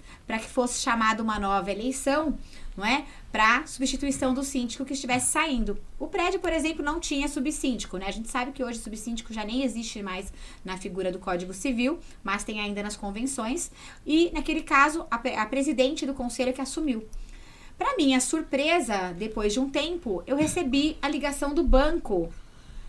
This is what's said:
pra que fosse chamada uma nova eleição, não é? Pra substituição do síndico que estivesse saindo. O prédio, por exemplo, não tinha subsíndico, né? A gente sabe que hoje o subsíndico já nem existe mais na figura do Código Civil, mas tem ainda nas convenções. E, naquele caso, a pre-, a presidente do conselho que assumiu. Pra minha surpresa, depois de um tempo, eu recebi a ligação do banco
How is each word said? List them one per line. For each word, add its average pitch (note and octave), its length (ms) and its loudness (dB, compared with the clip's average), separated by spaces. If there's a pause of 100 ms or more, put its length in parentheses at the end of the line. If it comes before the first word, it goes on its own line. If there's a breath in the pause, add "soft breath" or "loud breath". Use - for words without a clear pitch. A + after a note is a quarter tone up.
(280 loud breath)
pra A3 100 -2
que A3 100 -6
fosse B3 320 0
chamada A3+ 440 2
uma G#3+ 160 0
nova G3 320 2
eleição, C4+ 680 2 (400 loud breath)
não F#3+ 80 -4
é? C#4 200 2 (260 loud breath)
Pra A3+ 340 6
substituição C4 680 0
do C4+ 80 0
síndico C4 420 -2
que C#4+ 80 -6
estivesse B3+ 380 0
saindo. B3 480 2 (180)
O - 100 -4
prédio, F4+ 320 2
por F4 140 0
exemplo, D#4+ 320 0
não D4 140 0
tinha C#4+ 280 0
subsíndico, C4+ 680 -2
né? F#3+ 100 -6
A G3+ 40 -2
gente A3 180 -6
sabe B3+ 220 -2
que C4+ 120 -6
hoje A#3 140 -4
o A3+ 60 -10
subsíndico A3 500 -8
já G#3+ 100 -4
nem A#3 200 -2
existe A3+ 400 -4
mais G3 280 -8 (320 loud breath)
na F#3+ 140 -6
figura F#3 340 -2
do F#3 60 -6
Código F3+ 360 -4
Civil, B3+ 460 0 (240 loud breath)
mas G3+ 200 -2
tem G#3+ 180 -6
ainda G3+ 220 -4
nas G#3 120 -6
convenções. A#3 760 -4 (340 loud breath)
E, D#4+ 260 6
naquele D#4 300 -2
caso, D4+ 480 4
a A#3 80 0
pre-, A#3+ 180 -2
a A3 120 0
presidente C4+ 580 2
do C4+ 80 -2
conselho B3+ 400 -2
que C4 80 -6
assumiu. C4 460 -2 (720 loud breath)
Pra B4+ 200 2
minha C4 240 6
surpresa, C#4 960 2
depois G#3 360 0
de A#3+ 60 2
um C4+ 100 2
tempo, D4 580 -2
eu C#4 100 2
recebi D4 640 2
a C#4 80 0
ligação C#4+ 460 -2
do E4 80 4
banco B3+ 680 4 (580 loud breath)